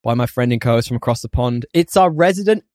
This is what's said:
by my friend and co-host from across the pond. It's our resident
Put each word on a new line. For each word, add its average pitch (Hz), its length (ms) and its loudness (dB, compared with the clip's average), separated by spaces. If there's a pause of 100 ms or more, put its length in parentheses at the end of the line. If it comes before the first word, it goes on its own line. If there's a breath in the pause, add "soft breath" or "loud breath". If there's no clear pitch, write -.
by 117 120 -2
my 123 120 0
friend 123 260 -2
and 117 80 -2
co-host 117 280 0
from 120 80 -4
across 117 260 -4
the 120 60 -12
pond. 120 440 -2
It's 170 240 0
our 185 140 4
resident 190 540 2 (100)